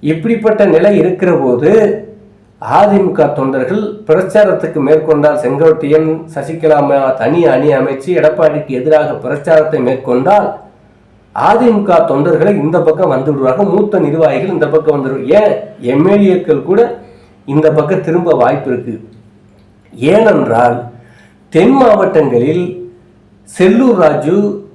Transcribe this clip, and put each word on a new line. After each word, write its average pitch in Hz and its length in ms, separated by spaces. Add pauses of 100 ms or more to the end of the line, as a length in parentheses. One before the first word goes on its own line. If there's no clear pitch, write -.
இப்படிப்பட்ட 214 600
நிலை 190 340
இருக்கிற 180 380
போது 135 340 (920)
அதிமுக 170 720
தொண்டர்கள் 135 500 (240)
பிரச்சாரத்துக்கு 180 720
மேற்கொண்டால், 151 600
செங்கோட்டையன், 156 680 (260)
சசிகலா 156 460
அம்மா 139 180 (120)
தனி 143 360
அணி 139 280
அமைச்சு 135 400
எடப்பாடிக்கு 151 540
எதிராக 151 460
பிரச்சாரத்தை 156 680
மேற்கொண்டால் 131 680 (840)
அதிமுக 208 560 (160)
தொண்டர்களை 160 480
இந்த 160 280
பக்கம் 156 260
வந்து 139 240
விடுவார்கள், 135 340
மூத்த 185 320
நிர்வாகிகள் 156 580
இந்த 147 120
பக்கம் 151 280
வந்துடுவார்கள். 131 360
ஏன், - 220 (260)
எம் 135 260
எல் 202 200
ஏக்கள் 165 360
கூட 185 180 (680)
இந்த 151 260
பக்கம் 156 300
திரும்ப 170 320
வாய்ப்பு 139 380
இருக்கு. 120 240 (1000)
ஏனென்றால் 127 840 (760)
தென் 214 240
மாவட்டங்களில் 180 920 (920)
செல்லூர் 233 360
ராஜு 180 800